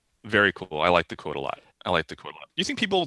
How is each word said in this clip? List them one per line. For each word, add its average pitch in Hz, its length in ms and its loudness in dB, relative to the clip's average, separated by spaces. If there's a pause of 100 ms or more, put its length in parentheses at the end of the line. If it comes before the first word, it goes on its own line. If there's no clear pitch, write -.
(240)
very 101 300 4
cool. 90 260 -8
I 80 80 4
like 87 220 4
the 87 80 -10
quote 73 180 -8
a 71 60 -6
lot. - 180 -8 (260)
I - 40 -4
like 85 180 2
the - 80 -14
quote 73 180 -16
a 78 40 -20
lot. 76 180 -18
You 175 80 -4
think 277 160 -6
people 190 280 0